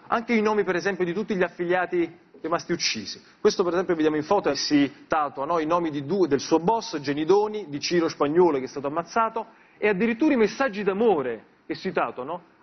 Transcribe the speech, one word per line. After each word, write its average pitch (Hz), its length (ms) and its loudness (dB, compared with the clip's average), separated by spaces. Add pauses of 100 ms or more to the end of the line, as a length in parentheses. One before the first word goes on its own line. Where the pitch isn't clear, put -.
anche 233 260 -2
i 220 80 4
nomi, 214 220 2
per 180 140 -2
esempio, 185 260 -2
di 175 80 -2
tutti 208 240 -4
gli 180 80 2
affiliati 175 760 -2 (200)
rimasti 160 320 -4
uccisi. 113 500 -6 (180)
Questo, 202 240 2
per 170 100 -2
esempio, 180 220 0
vediamo 156 200 2
in 151 80 -2
foto, 185 320 0
si 143 520 0
tatua, 143 380 -2
no, 170 140 0
i 156 60 -2
nomi 170 240 0
di 143 160 -6
due, 170 240 0
del 135 100 2
suo 160 200 2
boss, 196 400 -2
Genidoni, 180 680 0
di 143 140 -10
Ciro 170 260 0
Spagnuolo, 156 520 2
che 127 60 -4
è - 20 -6
stato 135 200 -8
ammazzato, 220 600 -2 (300)
e 208 120 2
addirittura 233 440 2
i 269 40 2
messaggi 214 460 0
d'amore 185 640 0 (200)
che 160 100 -6
si 185 160 -6
tatuano 147 520 -4 (200)